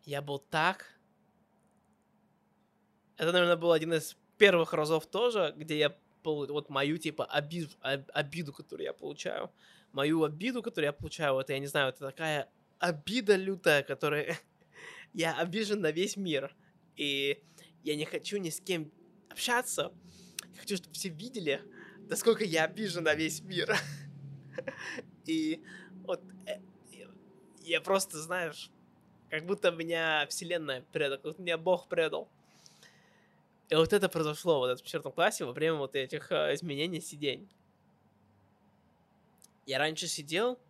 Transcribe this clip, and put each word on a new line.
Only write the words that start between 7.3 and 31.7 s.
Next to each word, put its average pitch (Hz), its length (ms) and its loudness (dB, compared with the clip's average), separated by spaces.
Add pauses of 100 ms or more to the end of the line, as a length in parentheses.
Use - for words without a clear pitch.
оби-, 147 360 -2 (120)
об-, 135 320 -4
обиду, 147 400 -4
которую - 320 -10
я 139 80 -4
получаю. - 580 -8 (420)
Мою 151 300 2
обиду, 190 380 -2
которую 170 260 -2
я 147 60 0
получаю, 143 460 0
это, 139 140 -4
я 139 60 -2
не 139 80 -6
знаю, 139 220 2
это 131 160 -10
такая 151 440 -2 (300)
обида 190 580 4
лютая, 180 460 4
которая 147 540 -2 (360)
<laughs> - 400 -18
я 160 240 0
обижен 202 440 0
на 156 100 2
весь 185 260 0
мир. 147 360 -2 (440)
И 139 440 0 (420)
я 151 120 -2
не 151 100 -4
хочу 190 320 -6
ни 185 120 -2
с 147 100 -8
кем 160 320 -4 (380)
общаться. - 640 -2 (600)
Я - 60 -20
хочу, 202 180 0
чтобы - 160 -12
все - 160 -8
видели, 170 520 -4 (480)
насколько - 340 2
я 160 220 4
обижен 180 380 -4
на 156 120 4
весь 156 260 -2
мир. 208 340 0 (840)
<laughs> - 680 -12
И 160 360 0 (420)
вот, 180 180 -4 (260)
э, - 120 -8 (1000)
я 165 200 0
просто, 190 400 0
знаешь, 165 480 -6 (600)
как 156 160 -6
будто 185 260 2
меня 165 560 0
вселенная 156 640 -4
предала, 143 240 0
как 139 80 -12
будто 156 180 -10
меня 170 160 -2
Бог 170 300 2